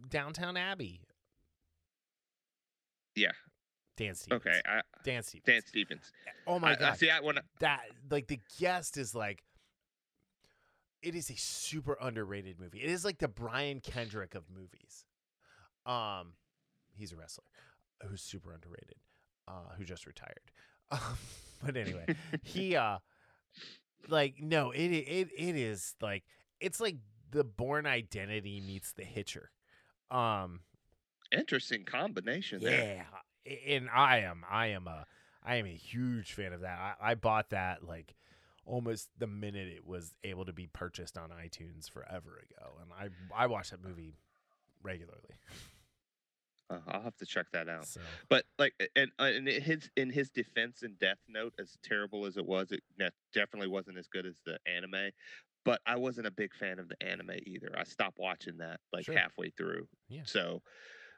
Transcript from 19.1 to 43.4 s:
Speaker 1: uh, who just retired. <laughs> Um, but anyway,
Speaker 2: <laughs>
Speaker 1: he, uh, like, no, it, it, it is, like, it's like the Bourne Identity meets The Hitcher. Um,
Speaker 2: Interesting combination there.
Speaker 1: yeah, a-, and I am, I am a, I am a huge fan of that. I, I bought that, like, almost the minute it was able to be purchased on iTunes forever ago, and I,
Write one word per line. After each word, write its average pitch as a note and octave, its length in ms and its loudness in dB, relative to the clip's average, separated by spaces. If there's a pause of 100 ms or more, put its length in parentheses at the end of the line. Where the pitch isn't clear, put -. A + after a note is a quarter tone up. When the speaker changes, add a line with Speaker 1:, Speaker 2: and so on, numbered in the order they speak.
Speaker 1:
uh, F2+ 300 -12
who G2 60 -6
just E2+ 220 -10
retired. - 360 -16
<laughs> - 100 -20 (400)
Um, C3+ 80 -2 (680)
but C3 120 -2
anyway, F2+ 280 -2 (240)
Speaker 2:
<laughs> D#3 140 -4
Speaker 1:
he, F#3 320 0
uh, G#2+ 240 4 (1080)
like, C#3+ 320 4
no, D3+ 300 4
it, C#3 220 0
it, E3 440 2
it E3+ 200 0
is, A2 440 -2
like, G2+ 240 -2 (360)
it's F#3 200 -2
like G3+ 180 0 (340)
the C#3+ 120 6
Bourne C3+ 440 0
Identity G2+ 720 0
meets G2 320 -6
The - 100 -12
Hitcher. - 460 -6 (600)
Um, G#2 480 2 (720)
Speaker 2:
Interesting B2+ 540 2
combination B2 760 -2
there. G#2+ 360 4
Speaker 1:
yeah, - 540 -14
a-, C3+ 260 0
and B2 120 -4
I B2+ 300 10
am, F2 280 -2
I A2 200 4
am F#2+ 180 0
a, D#2+ 200 -10 (380)
I B2 120 2
am A2 100 2
a F#2 100 -6
huge A#2 580 -2
fan F#2+ 200 -4
of F2 80 -8
that. F2+ 160 -4
I, G2 240 -4
I A2+ 140 4
bought A2 340 4
that, F#2 340 0
like, E2 300 -10 (540)
almost A#2 500 -2
the A#2+ 100 -2
minute G2+ 480 -4
it - 120 -16
was F2 260 -8 (100)
able F#2+ 220 -4
to F#2 80 -6
be F2 140 -10
purchased F2 500 -8
on E2 140 -10
iTunes E2 580 -14
forever - 580 -12
ago, - 320 -18
and E2+ 120 -18 (420)
I, A2+ 100 4